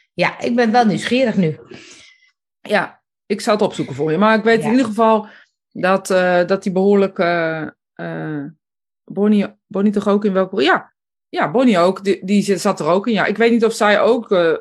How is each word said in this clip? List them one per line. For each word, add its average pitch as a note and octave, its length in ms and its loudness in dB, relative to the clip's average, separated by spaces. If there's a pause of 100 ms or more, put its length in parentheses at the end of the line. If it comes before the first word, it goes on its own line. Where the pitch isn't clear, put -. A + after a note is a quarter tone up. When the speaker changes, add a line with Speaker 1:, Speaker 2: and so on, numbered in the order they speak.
(140)
Speaker 1:
Ja, - 260 -2
ik B3 160 -4
ben A#3 160 0
wel A#3+ 140 4
nieuwsgierig A3+ 500 0
nu. D#3+ 220 0 (1040)
Speaker 2:
Ja. - 380 -4 (320)
Ik G#3 100 -4
zal A3+ 140 0
het G#3+ 80 0
opzoeken E3 320 -4
voor D3 160 -4
je. D#3 80 0
Maar G#3+ 200 4
ik G#3 60 -4
weet A3+ 160 4
Speaker 1:
Ja. - 40 -6
Speaker 2:
in A3 60 -2
ieder B3+ 160 2
geval G#3+ 400 2 (460)
dat, F#3+ 380 -2
eh, F3+ 360 2
dat F#3+ 160 -2
die G3 100 -4
behoorlijk, G3 460 0
eh, E3 480 -2 (260)
eh, D#3+ 520 -10 (600)
Bonnie, G3+ 420 0 (200)
Bonnie G3+ 260 -2
toch G3+ 160 -2
ook G3+ 160 2
in G3+ 80 0
welke, F#3+ 300 -2
ja. D4+ 300 0 (360)
Ja, B3 220 -4
Bonnie A3+ 280 2
ook. F#3 260 0
Die, G3 200 -2
die G3 180 2
zit, F#3+ 180 -2
zat - 200 -2
er D3+ 60 -2
ook F3+ 200 0
in. E3+ 60 -2
Ja, F3+ 120 0
ik G3+ 120 -2
weet A3+ 140 2
niet A3+ 140 2
of A3+ 80 2
zij G#3 280 2
ook, A3+ 320 0
eh, F3 180 2 (100)